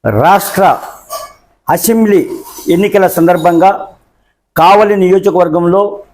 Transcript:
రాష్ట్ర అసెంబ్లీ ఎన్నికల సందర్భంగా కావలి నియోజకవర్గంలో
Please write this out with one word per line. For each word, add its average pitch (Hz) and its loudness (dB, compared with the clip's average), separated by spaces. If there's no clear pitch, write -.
రాష్ట్ర 165 0
అసెంబ్లీ 202 0
ఎన్నికల 190 0
సందర్భంగా 175 0
కావలి 202 4
నియోజకవర్గంలో 185 0